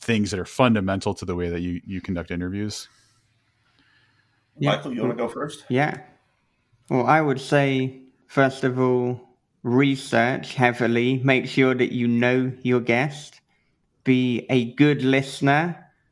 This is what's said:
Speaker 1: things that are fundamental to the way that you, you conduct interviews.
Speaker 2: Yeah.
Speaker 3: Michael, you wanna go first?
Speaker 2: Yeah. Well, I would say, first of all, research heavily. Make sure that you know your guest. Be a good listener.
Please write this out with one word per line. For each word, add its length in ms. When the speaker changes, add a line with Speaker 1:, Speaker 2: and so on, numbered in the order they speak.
Speaker 1:
things 300
that 100
are 40
fundamental 720
to 100
the 100
way 140
that 120
you, 240
you 160
conduct 300
interviews. 580
Speaker 2:
Yeah. 180
Speaker 3:
Michael, 180
you 80
wanna 120
go 140
first? 400
Speaker 2:
Yeah. 320
Well, 180
I 140
would 200
say, 640
first 380
of 140
all, 420
research 920
heavily. 720
Make 220
sure 280
that 180
you 160
know 440
your 180
guest. 600
Be 460
a 240
good 280
listener. 760